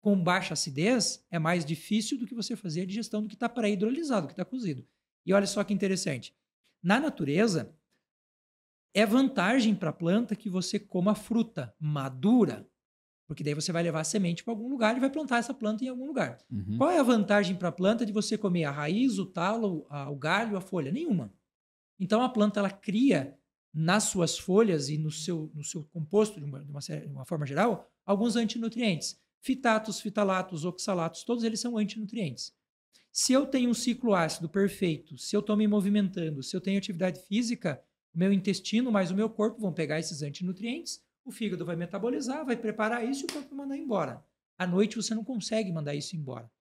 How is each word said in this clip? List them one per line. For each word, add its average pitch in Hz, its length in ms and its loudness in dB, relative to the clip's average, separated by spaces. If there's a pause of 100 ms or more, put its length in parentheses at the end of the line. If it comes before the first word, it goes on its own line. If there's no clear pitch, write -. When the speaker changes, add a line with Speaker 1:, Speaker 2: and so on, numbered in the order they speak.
Speaker 1:
com 202 200 4
baixa 180 320 0
acidez, 170 760 0
é 170 80 -4
mais 165 260 2
difícil 208 540 -2
do 233 80 -4
que - 80 -12
você 233 220 -6
fazer 175 260 -6
a 196 40 -4
digestão 214 360 -4
do 208 80 -4
que - 80 -14
tá 240 100 -4
pré-hidrolisado, 226 800 0
que 127 80 -12
tá 180 80 -4
cozido. 175 400 -4 (420)
E 175 80 0
olha 202 120 6
só 202 180 -2
que 208 100 -2
interessante. 185 600 -2 (480)
Na 202 180 4
natureza, 170 760 0 (1200)
é 208 120 6
vantagem 226 720 4
pra 156 180 -2
planta 202 420 2
que - 140 -8
você 185 300 -2
coma 190 340 0
fruta 214 680 -2
madura, 139 880 2 (600)
porque 151 160 -10
daí 147 100 -2
você 156 180 -4
vai 170 120 0
levar 160 180 0
a 156 40 -4
semente 175 380 0
pra 233 100 -4
algum 226 160 -6
lugar 233 260 2
e 254 40 -2
vai 269 100 2
plantar 277 280 -2
essa 233 160 -2
planta 214 300 -2
em 254 60 -4
algum 254 180 -8
lugar. 196 300 -4 (120)
Speaker 2:
Uhum. 101 280 -4
Speaker 1:
Qual 285 120 4
é 359 80 4
a 285 60 6
vantagem 208 520 4
pra 180 160 -2
planta 220 340 2
de 202 80 -4
você 214 240 0
comer 180 260 2
a 143 80 0
raiz, 190 480 0
o 180 60 -2
talo, 196 640 -2
a, 143 200 -8
o 147 60 -6
galho, 190 420 0
a 175 40 -4
folha? 156 300 -4
Nenhuma. 202 400 -2 (680)
Então 214 220 2
a 254 80 2
planta, 208 300 2
ela 196 120 2
cria 202 680 2 (360)
nas 175 320 2
suas 175 320 0
folhas 180 520 4
e 151 80 -2
no 156 140 -2
seu, 160 420 -6
no 151 100 -10
seu 156 200 -8
composto, 196 560 0
de 143 60 -10
uma, 143 180 -10
de 143 80 -14
uma 143 100 -10
sé-, 156 240 -8
de 147 80 -10
uma 135 120 -10
forma 151 200 -4
geral, 170 460 0 (140)
alguns 208 300 2
antinutrientes, 226 840 -2 (220)
fitatos, 220 580 0
fitalatos, 185 680 -2
oxalatos, 175 580 -4
todos 233 200 -2
eles 226 160 -2
são 240 180 -4
antinutrientes. 208 800 -4 (560)
Se - 220 2
eu 269 120 6
tenho 254 240 2
um 233 40 4
ciclo 226 420 2
ácido 165 320 0
perfeito, 180 680 0
se - 180 -4
eu 208 60 4
tô 208 140 0
me 214 120 4
movimentando, 190 760 2
se - 140 -8
eu 180 60 -2
tenho 196 160 0
atividade 185 500 -2
física, 208 540 -2 (340)
o - 20 -2
meu 185 140 4
intestino 208 600 2
mais 190 200 4
o 185 40 0
meu 220 140 2
corpo 220 300 0
vão 190 140 -2
pegar 156 260 0
esses 160 220 -6
antinutrientes, 190 800 -6 (240)
o 254 60 -12
fígado 180 340 -4
vai 175 100 -4
metabolizar, 240 680 -4
vai 247 100 0
preparar 220 520 -2
isso 277 160 -4
e - 20 -8
o - 80 -10
corpo 285 160 -10
vai 277 160 -14
mandar 277 120 -6
embora. 190 460 -4 (340)
À 185 80 -2
noite 190 300 2
você 226 180 -4
não 220 100 -4
consegue 220 480 -2
mandar 147 220 -4
isso 147 220 -8
embora. 123 340 -10 (120)